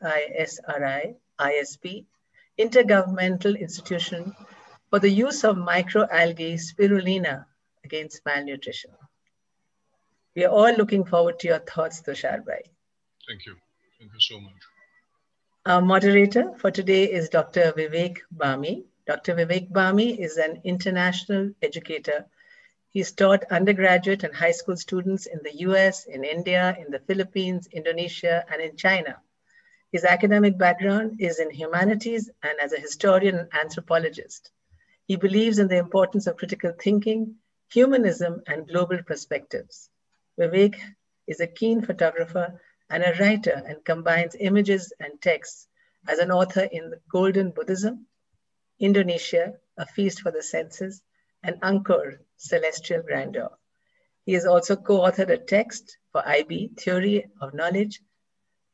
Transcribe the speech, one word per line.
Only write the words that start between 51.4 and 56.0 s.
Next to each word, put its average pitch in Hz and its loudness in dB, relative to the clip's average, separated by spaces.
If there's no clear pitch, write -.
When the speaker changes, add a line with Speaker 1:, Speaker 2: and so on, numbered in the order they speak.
Speaker 1:
and 175 -8
Angkor, 185 0
Celestial 165 -2
Grandeur. 139 -6
He 190 0
has 180 0
also 180 4
co-authored 190 2
a - 2
text - -2